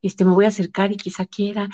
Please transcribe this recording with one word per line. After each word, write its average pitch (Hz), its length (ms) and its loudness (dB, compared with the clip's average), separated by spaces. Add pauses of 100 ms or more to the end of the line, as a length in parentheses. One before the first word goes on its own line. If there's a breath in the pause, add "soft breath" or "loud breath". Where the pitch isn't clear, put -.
este, 190 240 0
me 185 80 6
voy 202 120 6
a 220 40 4
acercar 196 420 -2
y 202 60 -6
quizá 190 280 -8
quiera", 202 480 -6